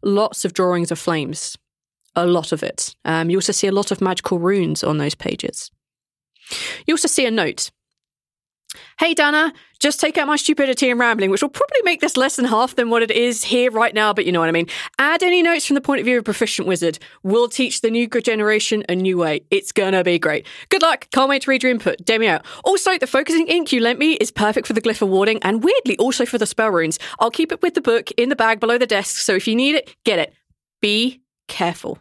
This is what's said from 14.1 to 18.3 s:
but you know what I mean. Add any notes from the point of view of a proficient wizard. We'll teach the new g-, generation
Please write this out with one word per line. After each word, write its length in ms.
but 120
you 60
know 80
what 100
I 20
mean. 160
Add 240
any 180
notes 240
from 100
the 60
point 180
of 60
view 120
of 40
a 20
proficient 440
wizard. 320
We'll 260
teach 320
the 80
new 180
g-, 140
generation 680